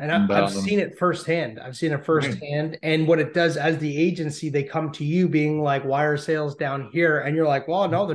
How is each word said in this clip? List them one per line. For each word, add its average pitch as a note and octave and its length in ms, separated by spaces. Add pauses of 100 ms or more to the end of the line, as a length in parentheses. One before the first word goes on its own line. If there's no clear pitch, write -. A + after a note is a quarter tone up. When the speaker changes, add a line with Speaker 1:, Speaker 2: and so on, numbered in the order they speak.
Speaker 1:
and D3 100
I, E3+ 60
Speaker 2:
And, G3+ 160
Speaker 1:
I've G3 240
Speaker 2:
um, G3 100
Speaker 1:
seen G3+ 140
it - 180
firsthand. D#3+ 640
I've C3 160
seen D#3+ 160
it C#3+ 40
Speaker 2:
Right. C#3+ 80
Speaker 1:
firsthand. D3 760
And D#3+ 240
what E3 140
it D3 120
does E3+ 240
as D#3 220
the D3 180
agency, D#3+ 540
they C#3 140
come D#3 280
to D3 120
you F3 240
being D3+ 340
like, C#3 220
"Why C3+ 200
are D3+ 120
sales D3+ 400
down C3+ 360
here?" D#3+ 280
And C#3+ 160
you're D#3+ 100
like, C#3 220
"Well, F#3 200
no, E3+ 180
the D#3+ 80